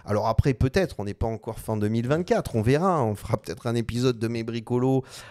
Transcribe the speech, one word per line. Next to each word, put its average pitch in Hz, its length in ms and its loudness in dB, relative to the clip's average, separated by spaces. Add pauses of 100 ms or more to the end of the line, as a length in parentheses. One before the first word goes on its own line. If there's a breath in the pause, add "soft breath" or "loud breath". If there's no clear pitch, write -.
Alors 104 220 0
après, 131 260 4
peut-être, 147 440 0
on 101 60 -4
n'est 101 140 -6
pas - 80 -2
encore 113 320 -6
fin 110 180 -4
deux 104 120 0
mille 117 180 0
vingt-quatre, 175 480 0
on 110 80 2
verra, 151 420 4
on 107 100 0
fera 113 220 -4
peut-être - 300 -6
un 117 80 0
épisode 120 440 0
de 113 100 -2
Mes 117 160 -4
Bricolos 123 600 0 (260 loud breath)